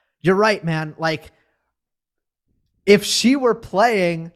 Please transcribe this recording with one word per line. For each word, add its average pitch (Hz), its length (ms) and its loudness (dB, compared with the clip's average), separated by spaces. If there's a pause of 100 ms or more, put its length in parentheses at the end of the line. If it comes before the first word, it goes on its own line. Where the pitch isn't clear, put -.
(200)
You're 180 140 0
right, 208 300 0
man. 156 340 -6
Like, 160 340 -6 (1500)
if 202 180 4
she 254 320 0
were 247 180 0
playing 180 800 -2